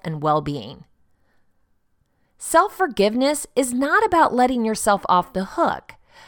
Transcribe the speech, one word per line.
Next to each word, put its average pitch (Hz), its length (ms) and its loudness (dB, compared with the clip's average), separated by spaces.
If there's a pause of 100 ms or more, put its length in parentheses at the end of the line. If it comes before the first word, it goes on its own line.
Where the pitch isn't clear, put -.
and 156 180 -8
well-being. 143 640 -4 (1500)
Self-forgiveness 285 1160 0
is 247 180 0
not 311 320 2
about 330 300 2
letting 247 280 2
yourself 214 460 0
off 180 240 2
the 190 120 -4
hook, - 480 -4 (340)